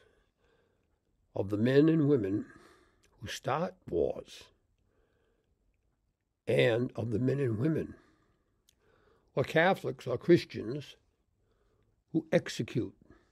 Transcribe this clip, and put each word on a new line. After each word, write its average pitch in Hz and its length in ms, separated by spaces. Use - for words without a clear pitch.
of 98 160
the 104 60
men 135 300
and 160 220
women 107 340
who 107 60
start 156 460
wars, - 580
and 127 480
of 117 160
the 101 80
men 131 200
and 117 200
women, 135 340
or 139 80
Catholics 160 640
or 127 100
Christians, 135 800
who 160 200
execute 120 600